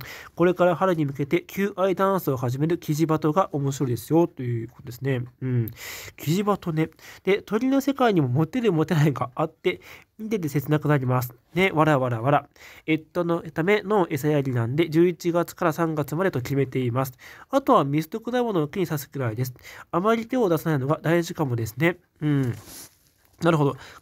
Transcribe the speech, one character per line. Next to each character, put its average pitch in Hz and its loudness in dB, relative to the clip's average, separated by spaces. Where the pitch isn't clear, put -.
こ 170 2
れ 180 4
か 180 2
ら 175 4
春 185 0
に 156 0
向 139 -4
け 143 -4
て 165 -2
求 202 -4
愛 190 0
ダ 196 0
ン 185 0
ス 156 -2
を 131 -2
始 127 -4
め 147 0
る 170 0
キ - -4
ジ 160 0
バ 156 0
ト 151 0
が 190 0
面 139 -2
白 139 -4
い 123 0
で 120 -2
す - -8
よ、 165 4
と 165 -8
い 120 -4
う 117 -12
こ - -20
と - -18
で 123 -12
す 120 -14
ね。 131 -2
う 131 -6
ん。 120 0
キ - -4
ジ 190 0
バ 196 0
ト 175 -6
ね。 156 0
で、 - 0
鳥 220 -2
の 269 2
世 269 0
界 247 2
に 180 4
も 139 4
モ 127 2
テ 262 -4
る 226 2
モ 156 2
テ 170 0
な 147 4
い 151 2
が - -4
あ 156 0
っ 170 -2
て、 - -6
見 220 -10
て 214 -2
て 160 -4
切 143 -4
な 151 2
く 147 -4
な 147 4
り 131 -4
ま 127 2
す。 123 -8
ね、 190 4
わ 156 4
ら 151 4
わ 127 0
ら 117 -2
わ 135 2
ら。 139 2
え 156 2
っ 156 -2
と - -4
の 170 0
た 165 -2
め 202 2
の 190 2
餌 156 -2
や 151 2
り 135 -2
な 120 0
ん 120 -2
で、 165 0
十 165 6
一 175 -2
月 170 0
か 180 0
ら 160 2
三 160 -2
月 147 -4
ま 180 0
で 185 0
と 135 -2
決 131 -2
め 135 2
て 131 -4
い 123 -2
ま 131 0
す。 131 -10
あ 269 2
と 277 4
は 180 6
ミ 143 0
ス 160 -8
ト 226 -6
果 240 -2
物 202 0
を - -4
木 170 -4
に 175 0
刺 156 -2
す - -14
く 139 -8
ら 123 -2
い 110 -6
で 127 -2
す。 131 -8
あ 170 0
ま 220 2
り 226 -4
手 262 -4
を 240 4
出 165 2
さ 160 -4
な 156 2
い - 2
の 127 -4
が 156 2
大 170 2
事 170 -8
か 165 0
も 127 -2
で 113 -2
す - -10
ね。 170 0
う 156 -2
ん。 139 2
な 165 4
る 165 4
ほ 151 4
ど。 135 0